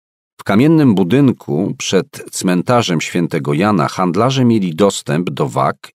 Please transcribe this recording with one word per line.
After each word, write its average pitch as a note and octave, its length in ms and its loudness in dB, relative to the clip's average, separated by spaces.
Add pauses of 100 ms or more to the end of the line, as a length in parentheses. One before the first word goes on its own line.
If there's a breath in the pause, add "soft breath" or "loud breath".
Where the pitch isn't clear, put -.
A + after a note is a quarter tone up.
(400)
W - 40 -20
kamiennym C#3 520 4
budynku G2 840 0
przed - 540 -4
cmentarzem F2+ 720 0
Świętego D2+ 520 -4
Jana F2+ 340 0
handlarze A2+ 580 0
mieli G2 300 0
dostęp F#2+ 540 0
do B2+ 200 -4
wag C3+ 260 -2 (200)